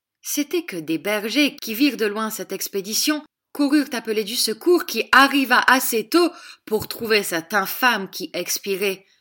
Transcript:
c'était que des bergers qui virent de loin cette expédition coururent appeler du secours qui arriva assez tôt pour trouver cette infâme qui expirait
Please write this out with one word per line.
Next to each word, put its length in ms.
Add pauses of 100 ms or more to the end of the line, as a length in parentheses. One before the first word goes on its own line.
(300)
c'était 340
que 120
des 220
bergers 580
qui 180
virent 220
de 100
loin 240
cette 220
expédition 720 (300)
coururent 400
appeler 320
du 100
secours 500
qui 280
arriva 540
assez 420
tôt 200 (360)
pour 240
trouver 340
cette 300
infâme 560
qui 240
expirait 720 (160)